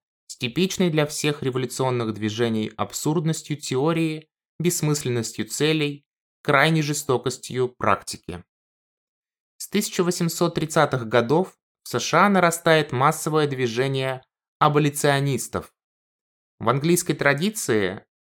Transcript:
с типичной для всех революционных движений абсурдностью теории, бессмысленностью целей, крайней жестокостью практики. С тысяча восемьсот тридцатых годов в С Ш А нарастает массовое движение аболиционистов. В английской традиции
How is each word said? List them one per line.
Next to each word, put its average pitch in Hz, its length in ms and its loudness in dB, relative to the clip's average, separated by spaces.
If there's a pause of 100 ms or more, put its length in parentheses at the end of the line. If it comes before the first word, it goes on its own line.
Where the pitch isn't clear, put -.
(280)
с - 100 -18
типичной 180 520 0
для 151 160 2
всех 147 380 -4
революционных 123 680 -2
движений 107 640 -2
абсурдностью 151 800 -4
теории, 156 720 -2 (280)
бессмысленностью 147 920 -2
целей, 147 560 -2 (380)
крайней 156 380 4
жестокостью 131 880 -2
практики. - 720 -4 (1160)
С - 100 -12
тысяча 196 380 -2
восемьсот 170 500 0
тридцатых 143 540 0
годов 123 480 2 (260)
в - 60 -18
С 123 100 -4
Ш 170 260 4
А 208 40 4
нарастает 165 640 4
массовое 151 540 2
движение 131 760 -2 (360)
аболиционистов. 143 1120 0 (840)
В 107 100 0
английской 151 460 2
традиции 139 920 0 (180)